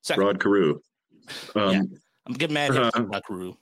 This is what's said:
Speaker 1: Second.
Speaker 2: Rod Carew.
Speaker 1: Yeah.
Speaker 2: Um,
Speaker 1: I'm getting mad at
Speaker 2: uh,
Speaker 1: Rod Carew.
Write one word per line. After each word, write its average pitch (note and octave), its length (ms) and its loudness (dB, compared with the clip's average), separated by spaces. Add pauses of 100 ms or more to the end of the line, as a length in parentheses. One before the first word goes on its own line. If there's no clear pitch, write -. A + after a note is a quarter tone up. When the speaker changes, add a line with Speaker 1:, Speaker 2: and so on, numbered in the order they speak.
Speaker 1:
Second. - 220 0
Speaker 2:
Rod G2 180 2
Carew. F#2 380 4 (760)
Speaker 1:
Yeah. G#2+ 80 2
Speaker 2:
Um, F#2+ 280 2 (340)
Speaker 1:
I'm B2 80 -10
getting D3+ 220 -4
mad D3 160 0
at A#2+ 240 2
Speaker 2:
uh, A#2 80 0
Speaker 1:
Rod G2 240 -6
Carew. F#2 340 -10